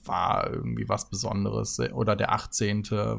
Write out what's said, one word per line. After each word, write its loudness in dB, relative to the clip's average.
war 2
irgendwie -2
was 0
Besonderes. -2
Oder 2
der 2
achtzehnte 0